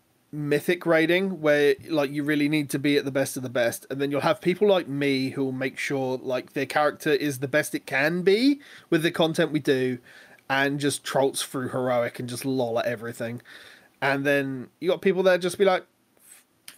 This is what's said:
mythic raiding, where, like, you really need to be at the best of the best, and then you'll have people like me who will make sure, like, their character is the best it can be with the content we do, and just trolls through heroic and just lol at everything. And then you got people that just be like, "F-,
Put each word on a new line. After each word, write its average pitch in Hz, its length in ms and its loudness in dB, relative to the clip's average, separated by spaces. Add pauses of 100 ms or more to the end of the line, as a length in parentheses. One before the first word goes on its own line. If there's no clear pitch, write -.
(320)
mythic 147 540 -2
raiding, 170 560 2
where, 147 320 4 (160)
like, 143 220 0
you 147 120 -4
really 147 240 2
need 151 220 0
to - 100 -2
be 143 160 2
at 135 100 2
the 139 60 -4
best 135 260 -2
of 135 60 -8
the 127 60 -8
best, 117 400 -2
and 135 100 -6
then 139 120 -2
you'll 139 100 -2
have 160 180 0
people 180 280 0
like 185 200 2
me 139 440 0
who 139 140 -4
will 131 60 -2
make 131 280 -6
sure, 131 420 -4
like, 127 320 -6
their 139 140 -4
character 151 420 0
is 143 300 0
the 139 80 -4
best 151 260 0
it 151 140 -8
can 151 340 0
be 233 380 4 (320)
with 165 100 2
the 165 100 0
content 160 400 0
we 151 80 0
do, 131 380 0 (520)
and 139 300 0
just 139 240 -2
trolls - 380 0
through 127 280 -6
heroic 127 500 -2
and 127 100 -8
just 123 160 -10
lol 127 320 -2
at - 80 -2
everything. 117 560 -8 (580)
And 139 260 0
then 135 420 0 (120)
you 170 120 -2
got 175 100 -2
people 190 220 2
that 185 180 4
just 180 160 -4
be 196 80 4
like, 185 200 2 (320)
"F-, - 260 -20 (340)